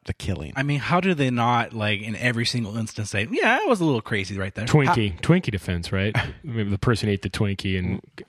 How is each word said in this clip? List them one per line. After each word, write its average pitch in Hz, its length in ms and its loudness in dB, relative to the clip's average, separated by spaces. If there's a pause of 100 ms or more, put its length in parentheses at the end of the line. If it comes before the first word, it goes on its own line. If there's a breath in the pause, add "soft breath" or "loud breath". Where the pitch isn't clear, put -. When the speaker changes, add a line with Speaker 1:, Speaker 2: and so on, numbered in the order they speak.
Speaker 1:
the - 100 -6
killing. 78 440 -6
Speaker 2:
I 135 60 0
mean, 143 160 0
how 131 200 2
do 180 140 2
they 139 160 0
not, 120 420 2
like, 107 300 -2
in 107 160 -6
every 117 280 0
single 113 300 -4
instance 110 360 -6
say, 104 200 0
"Yeah, 269 300 2
I 427 60 0
was 226 120 4
a 170 60 2
little 127 160 2
crazy 98 360 -4
right 95 160 -4
there"? 107 120 -6
Speaker 3:
Twinkie. 123 480 4
Speaker 1:
How 85 80 -14
Speaker 3:
Twinkie 175 300 4
defense, 90 420 -4
right? 98 200 0 (160)
Speaker 1:
<laughs> - 140 -14
Speaker 3:
Maybe 113 260 -4
the 98 80 0
person 110 300 2
ate 98 140 2
the 95 80 -4
Twinkie 98 500 -2
and 90 220 -2 (260)